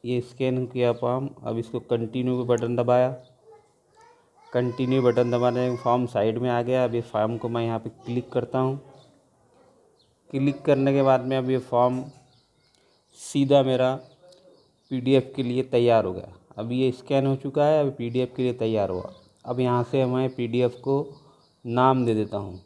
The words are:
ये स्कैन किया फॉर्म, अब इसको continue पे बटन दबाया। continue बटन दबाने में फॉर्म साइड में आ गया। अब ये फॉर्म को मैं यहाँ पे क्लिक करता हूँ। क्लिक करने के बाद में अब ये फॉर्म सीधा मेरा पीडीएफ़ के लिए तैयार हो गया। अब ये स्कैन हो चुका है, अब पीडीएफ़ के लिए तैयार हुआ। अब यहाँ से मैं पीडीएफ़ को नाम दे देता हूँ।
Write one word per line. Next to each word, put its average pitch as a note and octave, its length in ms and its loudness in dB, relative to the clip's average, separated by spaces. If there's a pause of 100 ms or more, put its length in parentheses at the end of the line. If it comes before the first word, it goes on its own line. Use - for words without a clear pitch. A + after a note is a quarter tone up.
ये B2 160 0
स्कैन B2+ 460 -2
किया A#2+ 260 0
फॉर्म, B2 360 -2 (140)
अब A2+ 160 -4
इसको A#2 240 -6
continue B2 540 -2
पे B2 120 -4
बटन A#2 280 0
दबाया। B2 340 2 (1400)
continue B2+ 500 0
बटन A#2+ 280 2
दबाने B2 400 0
में B2 60 -4
फॉर्म B2 320 0
साइड A2 300 0
में B2 120 -2
आ A#2+ 120 0
गया। B2+ 220 0
अब A#2 100 -2
ये A#2 80 0
फॉर्म A2 360 -2
को A#2+ 100 -6
मैं A#2 160 -2
यहाँ A#2 140 -2
पे A2+ 120 -10 (140)
क्लिक A#2+ 280 -6
करता B2+ 260 -4
हूँ। C3 220 -2 (1500)
क्लिक C#3 320 -2
करने C3+ 300 2
के C#3 100 4
बाद C3 200 4
में C3 140 -2
अब B2+ 140 -2
ये C3 100 2
फॉर्म B2+ 440 0 (1160)
सीधा C#3 420 4
मेरा B2+ 320 2 (960)
पीडीएफ़ C3 460 0
के C#3 60 -4
लिए B2 220 -2
तैयार A#2+ 400 4
हो F#2 80 -4
गया। - 240 -12 (220)
अब A#2 140 -6
ये B2+ 200 0
स्कैन C#3 340 -2
हो C3+ 100 0
चुका C#3+ 280 -2
है, D3+ 160 4
अब C#3 120 0
पीडीएफ़ A#2+ 440 -4
के B2+ 60 -2
लिए B2 120 0
तैयार A2 360 -2
हुआ। F2+ 220 -6 (320)
अब B2 160 -4
यहाँ B2 240 2
से C3+ 220 0
मैं B2+ 240 0
पीडीएफ़ B2 480 0
को C3+ 160 -2 (680)
नाम B2+ 420 4
दे A2+ 80 2
देता G#2 220 -2
हूँ। F#2+ 300 -8